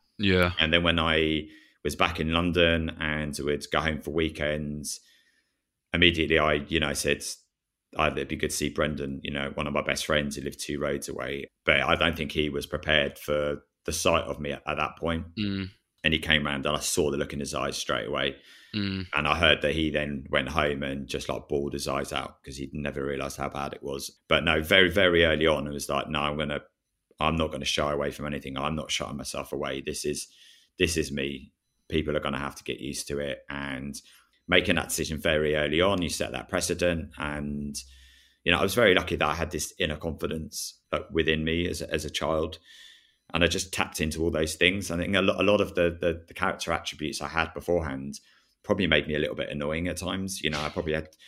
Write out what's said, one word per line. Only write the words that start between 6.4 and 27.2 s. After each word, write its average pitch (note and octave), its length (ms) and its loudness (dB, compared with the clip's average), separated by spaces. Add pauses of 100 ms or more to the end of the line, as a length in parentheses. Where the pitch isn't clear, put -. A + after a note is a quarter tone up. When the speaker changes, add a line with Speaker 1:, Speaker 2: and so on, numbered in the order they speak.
Speaker 2:
you D#2+ 140 2
know, D2 120 0
said, D2 300 0 (760)
"I'd, D2+ 160 2
it'd C#2+ 140 -4
be D2 80 -6
good D#2 140 -2
to - 60 -6
see D2 140 -2
Brendan," C#2+ 540 -4
you D2 80 -6
know, C#2 220 -4
one D2 140 -4
of D2 60 -4
my D2 80 0
best - 240 -2
friends D2 300 0
who C#2+ 60 -8
lived C#2 180 -8
two D2 200 -4
roads C#2+ 280 -4
away. C#2 380 -6 (180)
But D2+ 180 6
I D2 140 4
don't E2 220 2
think D2+ 160 -4
he D#2 160 2
was C#2+ 160 -4
prepared D2+ 520 0
for D2 460 -2 (220)
the E2 80 -4
sight E2 320 2
of C#2+ 160 -6
me C#2+ 100 -4
at, C2+ 160 -8
at D2+ 80 -2
that D2+ 220 -2
point. E2 280 -2 (140)
Speaker 1:
Mm. G2 300 -2 (340)
Speaker 2:
And D#2+ 100 2
he D#2 60 2
came D2+ 260 2
round C#2+ 200 -2
and D2+ 100 0
I D2 60 -2
saw D2+ 300 2
the C#2 60 -2
look C#2+ 140 -2
in D2 80 -6
his C#2+ 140 -6
eyes C#2 240 -2
straight A#1+ 300 -4
away. C#2 280 -2 (400)
Speaker 1:
Mm. G2 380 -2
Speaker 2:
And D2 140 2
I D2+ 100 4
heard D#2 240 4
that D2 140 2
he D#2 160 0
then D2 400 -2
went C#2 180 0
home D2 320 0
and C#2 260 -6
just, C2+ 220 -6
like, B1 180 -4
bawled C#2+ 260 -2
his C#2 140 -4
eyes C#2 240 -2
out C#2 320 -6
'cause C2+ 140 -12
he'd C#2 160 -8
never C#2+ 320 -4
realised C#2 320 -4
how C#2 100 -2
bad C#2 260 -6
it - 100 -14
was. C#2 260 -6 (180)
But D2+ 160 6
no, D#2+ 200 4
very, F#2 260 8
very F2 360 6
early D#2 200 4
on, D2 220 4
it D2 60 -6
was C#2+ 160 -8
like, C2+ 200 0
"No, D2 120 0
I'm D2 160 -2
gonna, D2 240 -2 (580)
I'm D#2+ 160 2